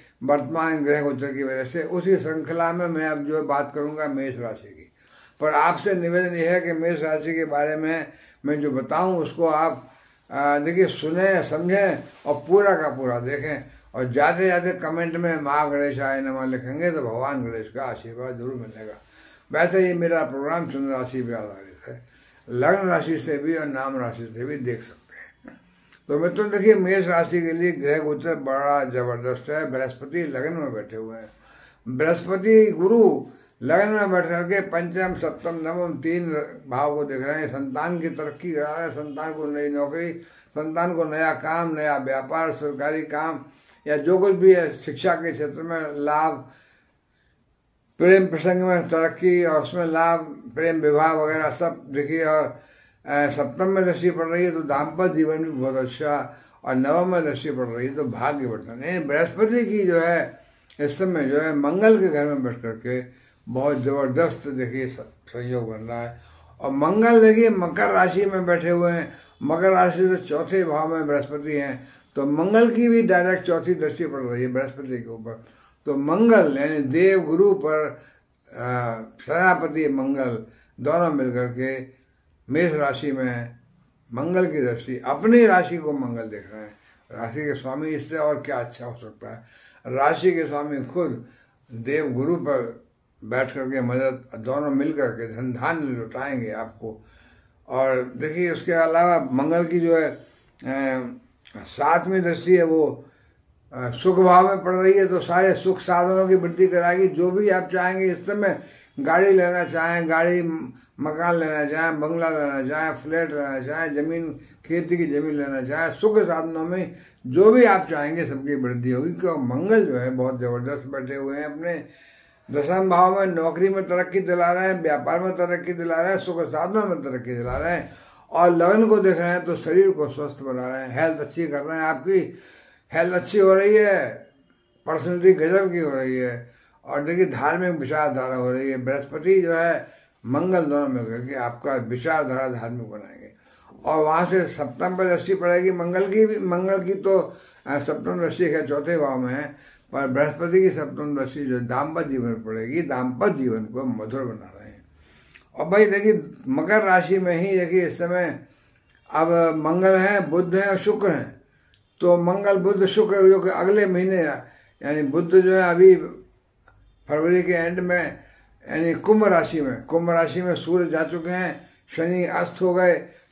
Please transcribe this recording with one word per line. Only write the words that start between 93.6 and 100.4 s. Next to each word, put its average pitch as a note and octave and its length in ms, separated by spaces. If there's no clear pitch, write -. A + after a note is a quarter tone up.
मदद, B2+ 580
दोनों C#3 320
मिल C#3 220
करके A2+ 440
धन B2+ 160
धान्य D#3 300
लुटाएंगे B2 680
आपको। A2 560
और B2+ 480
देखिए D#3+ 340
उसके D#3+ 220
अलावा E3 600
मंगल D#3 320
की E3+ 160
जो E3 160
है, D#3 140